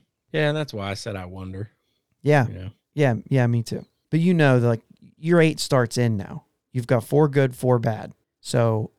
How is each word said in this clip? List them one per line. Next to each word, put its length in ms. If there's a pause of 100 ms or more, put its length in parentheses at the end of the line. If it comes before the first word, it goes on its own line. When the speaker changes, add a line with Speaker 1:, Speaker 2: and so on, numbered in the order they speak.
(320)
Speaker 1:
Yeah, 160
and 80
that's 180
why 160
I 40
said 220
I 80
wonder. 460 (520)
Speaker 2:
Yeah. 240
Speaker 1:
You 80
know? 160 (240)
Speaker 2:
Yeah, 200 (140)
yeah, 180
me 160
too. 240 (240)
But 100
you 140
know, 240
like, 240 (340)
you're 240
eight 200
starts 360
in 220
now. 260 (280)
You've 140
got 180
four 240
good, 280
four 220
bad. 340 (300)
So 560